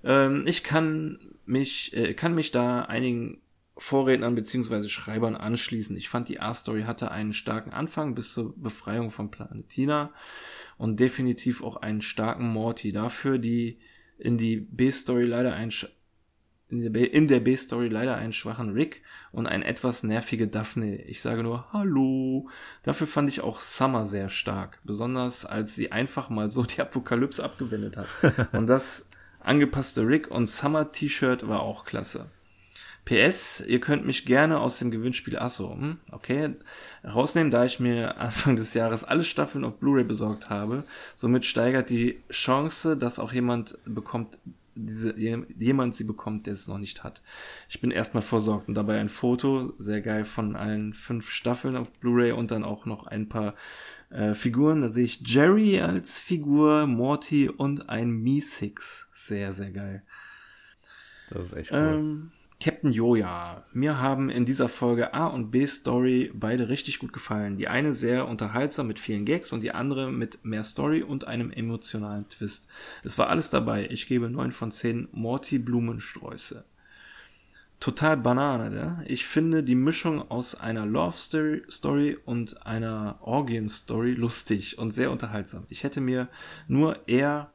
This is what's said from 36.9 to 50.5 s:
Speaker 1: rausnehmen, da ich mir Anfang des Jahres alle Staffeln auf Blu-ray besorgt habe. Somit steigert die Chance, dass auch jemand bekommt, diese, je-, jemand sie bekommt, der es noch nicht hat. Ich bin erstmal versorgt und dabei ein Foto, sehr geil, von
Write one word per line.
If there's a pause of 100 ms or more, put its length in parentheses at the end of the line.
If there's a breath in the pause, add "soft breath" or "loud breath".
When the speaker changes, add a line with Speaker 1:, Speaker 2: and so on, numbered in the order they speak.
Speaker 1:
rausnehmen,
da
ich
mir
Anfang
des
Jahres
alle
Staffeln
auf
Blu-ray
besorgt
habe. (320 loud breath)
Somit
steigert
die (140)
Chance,
dass
auch
jemand
bekommt, (380)
diese,
je-, (120)
jemand
sie
bekommt,
der
es
noch
nicht
hat. (460 loud breath)
Ich
bin
erstmal
versorgt
und
dabei
ein
Foto,
sehr
geil,
von